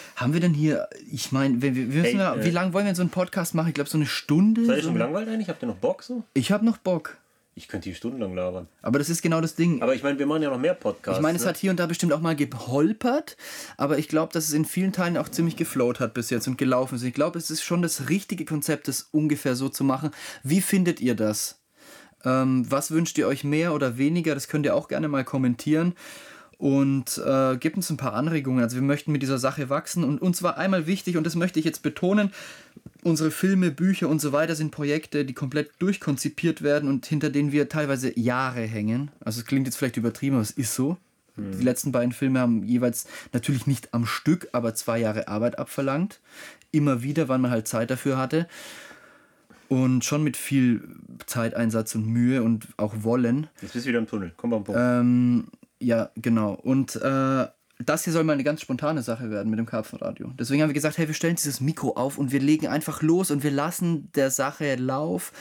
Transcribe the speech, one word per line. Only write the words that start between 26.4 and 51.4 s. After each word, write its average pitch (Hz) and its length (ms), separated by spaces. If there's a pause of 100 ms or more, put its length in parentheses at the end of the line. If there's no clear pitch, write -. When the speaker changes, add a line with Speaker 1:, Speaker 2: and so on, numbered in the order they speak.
Speaker 1:
Und, 139 600
äh, 135 400
gebt 156 180
uns 180 140
ein 151 80
paar 117 160
Anregungen. 131 500
Also 117 140
wir 127 40
möchten 139 300
mit 147 100
dieser 135 160
Sache 127 320
wachsen. 156 360
Und 139 160
uns 180 200
war 175 160
einmal 185 300
wichtig, 180 300
und 156 80
das 160 100
möchte 170 240
ich 156 60
jetzt - 180
betonen, 196 480 (720)
unsere 160 260
Filme, 185 420
Bücher 180 360
und 151 140
so 147 100
weiter 160 240
sind 156 160
Projekte, 147 540
die 135 80
komplett 147 460
durchkonzipiert 165 840
werden 147 260
und 135 180
hinter 151 240
denen 143 220
wir 143 160
teilweise 139 500
Jahre 123 440
hängen. 113 580
Also 117 220
es 113 40
klingt 135 220
jetzt 123 80
vielleicht 127 220
übertrieben, 127 400
aber 113 60
es 104 80
ist 123 240
so. 143 200 (400)
Speaker 2:
Hm. 98 240
Speaker 1:
Die 123 40
letzten 123 280
beiden 123 220
Filme 131 260
haben 117 240
jeweils 120 420 (280)
natürlich 131 340
nicht - 260
am 120 120
Stück, 156 480
aber 117 220
zwei 113 220
Jahre 110 300
Arbeit 113 320
abverlangt. 139 640 (500)
Immer 143 320
wieder, 147 240
weil 127 120
man 127 120
halt 113 160
Zeit 120 240
dafür 131 260
hatte. 151 300 (1200)
Und 127 380
schon 151 180
mit 147 140
viel 127 500 (380)
Zeiteinsatz 113 680